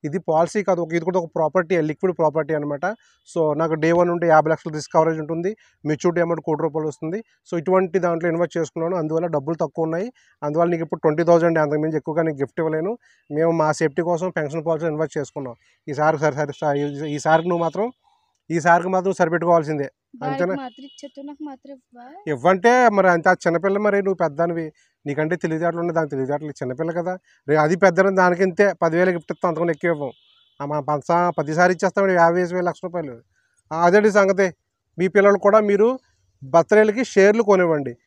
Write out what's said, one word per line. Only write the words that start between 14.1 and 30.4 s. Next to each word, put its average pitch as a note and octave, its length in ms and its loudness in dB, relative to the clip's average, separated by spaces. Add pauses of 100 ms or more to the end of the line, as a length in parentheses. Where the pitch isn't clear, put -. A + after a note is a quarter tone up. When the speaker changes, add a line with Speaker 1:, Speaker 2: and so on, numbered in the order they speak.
Speaker 1:
పెన్షన్ D#3 360 -6
పాలసీ E3 200 -2
ఇన్వెస్ట్ D#3+ 320 -4
చేసుకున్నాం. C3 360 -10 (340)
ఈసారి D3+ 300 0
సరి, D3 160 0
సరి, C#3+ 180 -4
సరి, D3 640 -4
ఈసారికి D#3+ 340 0
నువ్వు E3+ 160 -2
మాత్రం, G3 280 -4 (580)
ఈసారికి E3+ 380 2
మాత్రం F#3 240 -2
సరిపెట్టుకోవాల్సిందే, E3+ 800 0 (260)
Speaker 2:
దానికి A3+ 260 -4
Speaker 1:
అంతేనా? C4+ 200 -4
Speaker 2:
మాత్రం B3+ 220 -18
ఇచ్చేస్తావు, C#4 420 -20
నాకు D4 180 -16
మాత్రం C#4 280 -18
ఇవ్వవా? - 560 -20
Speaker 1:
ఇవ్వంటే F#3+ 600 4
మరి G3 220 4
అంత E3 160 2
చిన్నపిల్ల, F#3 520 0
మరి G3+ 200 0
నువ్వు F#3+ 160 -2
పెద్దనివి, E3 580 -4 (340)
నీకంటే D#3 300 -2
తెలివితేటలు E3 420 -4
ఉన్నాయి, E3+ 160 -4
దాని D#3+ 140 0
తెలివితేటలు, C#3+ 420 -6
చిన్నపిల్ల C#3 400 -8
కదా. F3 280 -6 (300)
రే, D3+ 80 2
అది D#3 200 2
పెద్దని F#3+ 400 2
దానికి F3+ 260 4
ఇంతే, F#3+ 400 2
పదివేలు F3 280 2
గిఫ్ట్ E3+ 220 -6
ఇస్తాం, F3+ 160 -4
అంతకన్నా E3+ 220 -2
ఎక్కువ E3 200 -2
ఇవ్వం. D3 220 -4 (480)